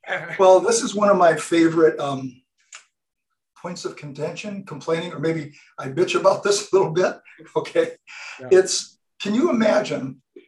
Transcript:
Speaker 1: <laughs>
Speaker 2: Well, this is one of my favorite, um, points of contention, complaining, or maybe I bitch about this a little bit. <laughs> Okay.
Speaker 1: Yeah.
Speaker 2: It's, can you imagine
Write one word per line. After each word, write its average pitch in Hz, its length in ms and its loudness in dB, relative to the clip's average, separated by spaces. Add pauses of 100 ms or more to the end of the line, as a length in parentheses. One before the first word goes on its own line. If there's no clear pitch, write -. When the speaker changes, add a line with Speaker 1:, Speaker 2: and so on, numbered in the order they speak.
Speaker 1:
<laughs> 170 320 -10
Speaker 2:
Well, 185 220 8
this 226 220 -2
is 202 120 -6
one 202 160 2
of 190 80 4
my 170 180 4
favorite, 160 640 2
um, 131 420 -8 (1200)
points 175 240 -12
of 175 100 -10
contention, 165 720 -10
complaining, 165 480 -6
or 135 60 -12
maybe 156 340 -4 (260)
I 135 80 -10
bitch 131 320 0
about - 240 2
this 202 280 0
a 185 40 4
little 165 160 4
bit. 175 220 0 (220)
<laughs> - 200 -12
Okay. - 360 -2 (480)
Speaker 1:
Yeah. 127 120 -8
Speaker 2:
It's, - 480 2 (220)
can 202 120 -4
you 302 160 2
imagine 156 720 -2 (260)